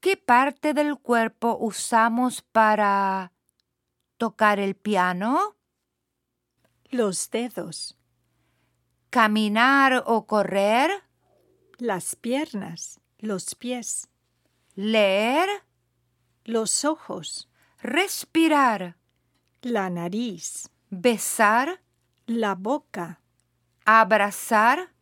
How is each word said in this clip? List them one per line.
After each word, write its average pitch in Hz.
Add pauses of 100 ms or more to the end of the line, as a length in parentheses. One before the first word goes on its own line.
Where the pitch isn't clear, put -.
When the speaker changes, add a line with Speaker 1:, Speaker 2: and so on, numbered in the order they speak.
Speaker 1:
¿Qué 370
parte 269
del 294
cuerpo 226
usamos 233
para 196 (880)
tocar 214
el 196
piano? 208 (1400)
Speaker 2:
Los 214
dedos. 214 (1120)
Speaker 1:
¿Caminar 233
o 220
correr? 208 (880)
Speaker 2:
Las 202
piernas, 233 (200)
los 202
pies. 240 (640)
Speaker 1:
¿Leer? 220 (960)
Speaker 2:
Los 226
ojos. - (300)
Speaker 1:
¿Respirar? 285 (680)
Speaker 2:
La 214
nariz. 180 (220)
Speaker 1:
¿Besar? 226 (460)
Speaker 2:
La 214
boca. 190 (640)
Speaker 1:
¿Abrazar? 220